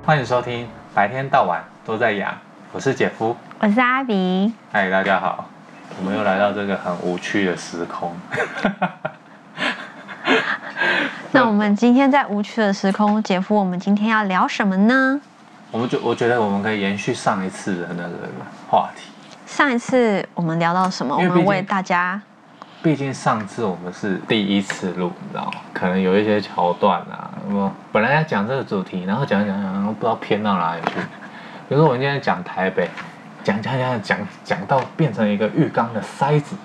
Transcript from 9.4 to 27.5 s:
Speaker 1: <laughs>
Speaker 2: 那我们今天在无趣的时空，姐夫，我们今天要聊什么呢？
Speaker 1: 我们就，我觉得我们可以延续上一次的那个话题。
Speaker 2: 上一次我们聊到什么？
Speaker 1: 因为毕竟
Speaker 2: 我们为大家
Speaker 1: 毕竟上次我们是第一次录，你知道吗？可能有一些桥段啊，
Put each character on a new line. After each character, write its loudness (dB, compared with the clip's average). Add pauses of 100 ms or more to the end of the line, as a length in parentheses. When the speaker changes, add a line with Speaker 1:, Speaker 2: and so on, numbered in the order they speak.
Speaker 1:
<laughs> -2
Speaker 2:
那 6
我 4
们 4
今 6
天 6
在 4
无 -2
趣 -4
的 4
时 2
空， 4
姐 2
夫， 2
我 4
们 -2
今 2
天 2
要 2
聊 2
什 -2
么 2
呢？ 4 (520)
Speaker 1:
我 -4
们 0
就， 0
我 0
觉 2
得 4
我 2
们 0
可 0
以 -2
延 0
续 -2
上 0
一 -4
次 -4
的 -6
那 -8
个 -8 (600)
话 2
题。 -18 (360)
Speaker 2:
上 0
一 2
次 2 (100)
我 -4
们 0
聊 2
到 2
什 -4
么？ 0
Speaker 1:
因 4
为 4
毕 0
竟 6
Speaker 2:
我 4
们 2
为 0
大 0
家 0 (580)
Speaker 1:
毕 4
竟 -2
上 0
次 -4
我 0
们 -8
是 -2 (120)
第 4
一 2
次 -4
录， -2 (120)
你 -12
知 -8
道 -6
吗？ -8 (180)
可 -2
能 2
有 4
一 4
些 4
桥 0
段 2
啊， -12 (220)